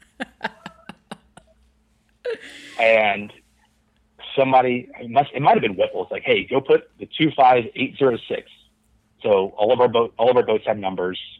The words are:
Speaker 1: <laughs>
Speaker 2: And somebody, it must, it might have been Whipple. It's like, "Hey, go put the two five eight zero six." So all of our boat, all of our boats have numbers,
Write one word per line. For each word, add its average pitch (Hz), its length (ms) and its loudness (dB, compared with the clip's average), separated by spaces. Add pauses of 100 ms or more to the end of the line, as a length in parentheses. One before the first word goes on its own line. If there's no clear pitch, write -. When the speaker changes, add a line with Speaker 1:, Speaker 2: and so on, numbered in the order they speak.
(320)
Speaker 1:
<laughs> - 180 -12 (2250)
Speaker 2:
And 107 520 0 (1040)
somebody, 127 540 2 (100)
it 120 100 -14
must, 139 240 0
it 135 80 -6
might 170 120 4
have 214 80 2
been 107 140 -2
Whipple. 92 280 -2
It's - 80 -10
like, 98 120 -10
"Hey, 107 200 0
go 135 180 -2
put - 280 0 (100)
the 101 80 -14 (100)
two 160 180 0
five 127 280 4 (120)
eight 131 220 -8
zero 127 200 2 (100)
six." - 240 -10 (720)
So 98 340 0
all 107 140 0
of 123 80 0
our 123 80 4
boat, 117 320 0
all 117 100 4
of 123 80 4
our 120 60 2
boats 110 240 -2
have 110 100 -2
numbers, 92 420 -6 (200)